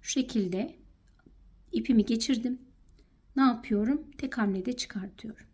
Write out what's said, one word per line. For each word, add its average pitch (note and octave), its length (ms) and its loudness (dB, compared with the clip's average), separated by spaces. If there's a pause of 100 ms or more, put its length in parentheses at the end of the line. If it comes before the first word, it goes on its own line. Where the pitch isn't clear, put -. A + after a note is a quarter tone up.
Şu - 100 -8
şekilde G#3+ 640 -2 (960)
ipimi A3 340 4
geçirdim. A#3+ 540 0 (760)
Ne C4+ 60 4
yapıyorum? A#3 760 2
Tek C4 200 -6
hamlede G3+ 360 0
çıkartıyorum. - 800 -10